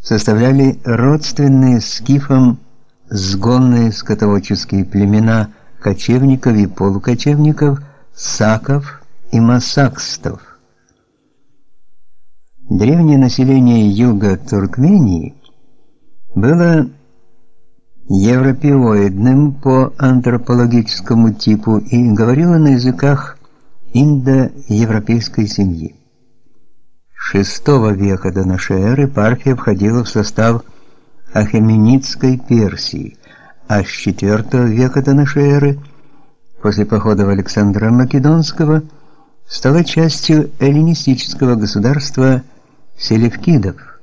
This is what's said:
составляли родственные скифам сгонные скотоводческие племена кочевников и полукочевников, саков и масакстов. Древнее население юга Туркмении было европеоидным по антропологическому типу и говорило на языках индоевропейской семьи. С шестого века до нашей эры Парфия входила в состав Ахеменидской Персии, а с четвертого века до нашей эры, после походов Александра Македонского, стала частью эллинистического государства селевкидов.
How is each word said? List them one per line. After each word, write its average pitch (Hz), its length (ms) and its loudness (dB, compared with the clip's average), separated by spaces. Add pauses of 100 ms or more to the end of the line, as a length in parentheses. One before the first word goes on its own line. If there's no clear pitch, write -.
составляли 127 840 0
родственные 131 960 2
скифам 131 800 0 (500)
сгонные 113 800 0
скотоводческие 101 960 -2
племена 107 680 0 (280)
кочевников 127 720 0
и 104 120 4
полукочевников, 139 1120 0 (340)
саков 110 880 -4 (300)
и 117 80 2
масакстов. 120 1000 -2 (2250)
Древнее 143 480 4
население 127 720 2
юга 101 460 2
Туркмении 101 960 0 (1040)
было 160 520 2 (1160)
европеоидным 127 1500 2
по 131 420 0
антропологическому 120 1400 0
типу 107 460 0
и 120 340 2
говорило 135 460 2
на 143 160 4
языках 127 640 -2 (560)
индоевропейской 117 1500 0
семьи. 87 500 -4 (1200)
С - 140 -10
шестого 139 640 0
века 95 360 -2
до 95 140 -2
нашей 92 380 -2
эры 135 260 0
Парфия 123 480 0
входила 110 480 0
в - 60 -10
состав 110 540 0 (680)
Ахеменидской 110 1040 2
Персии, - 800 -4 (520)
а 104 140 0
с - 40 -4
четвертого 107 800 -2
века 127 340 0
до 135 140 0
нашей 143 300 2
эры, 143 360 2 (800)
после 104 240 -2
походов 101 440 0
Александра 101 640 0
Македонского, 147 920 0 (680)
стала 151 340 0
частью 160 680 0 (100)
эллинистического 139 920 0
государства 131 880 0 (560)
селевкидов. 113 1040 -2